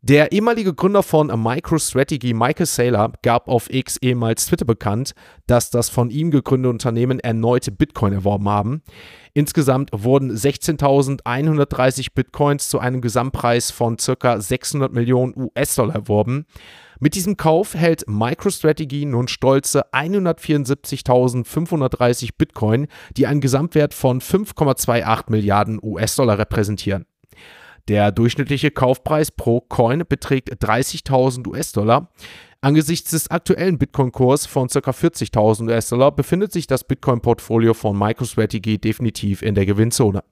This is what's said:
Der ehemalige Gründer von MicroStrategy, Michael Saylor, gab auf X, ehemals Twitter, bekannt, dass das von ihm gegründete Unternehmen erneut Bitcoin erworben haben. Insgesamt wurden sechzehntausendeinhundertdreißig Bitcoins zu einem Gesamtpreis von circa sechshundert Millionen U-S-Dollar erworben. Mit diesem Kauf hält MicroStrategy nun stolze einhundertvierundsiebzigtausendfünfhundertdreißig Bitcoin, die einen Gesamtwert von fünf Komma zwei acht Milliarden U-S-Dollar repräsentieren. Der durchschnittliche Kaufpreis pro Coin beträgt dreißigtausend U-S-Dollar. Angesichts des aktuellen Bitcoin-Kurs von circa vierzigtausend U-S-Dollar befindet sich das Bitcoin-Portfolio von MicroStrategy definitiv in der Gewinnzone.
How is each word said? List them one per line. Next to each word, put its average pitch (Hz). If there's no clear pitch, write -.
Der 143
ehemalige 214
Gründer 196
von 151
MicroStrategy, 127
Michael 120
Saylor, 117
gab 120
auf 123
X, -
ehemals 120
Twitter, -
bekannt, 117
dass 120
das 120
von 120
ihm 151
gegründete 127
Unternehmen 120
erneut 117
Bitcoin -
erworben 101
haben. 104
Insgesamt 139
wurden 123
sechzehntausendeinhundertdreißig 139
Bitcoins 143
zu 135
einem 123
Gesamtpreis 120
von 117
circa 123
sechshundert 131
Millionen 123
U-S-Dollar 131
erworben. 110
Mit 143
diesem 190
Kauf 160
hält 165
MicroStrategy 143
nun 127
stolze 135
einhundertvierundsiebzigtausendfünfhundertdreißig 135
Bitcoin, 113
die 135
einen 147
Gesamtwert 147
von 127
fünf -
Komma 139
zwei 120
acht 110
Milliarden 107
U-S-Dollar 107
repräsentieren. 101
Der 104
durchschnittliche 127
Kaufpreis 139
pro 120
Coin 127
beträgt -
dreißigtausend 127
U-S-Dollar. 120
Angesichts 151
des 160
aktuellen 170
Bitcoin-Kurs 127
von 131
circa 135
vierzigtausend 110
U-S-Dollar 120
befindet 190
sich 170
das 131
Bitcoin-Portfolio 117
von 104
MicroStrategy 110
definitiv 107
in 107
der 98
Gewinnzone. 101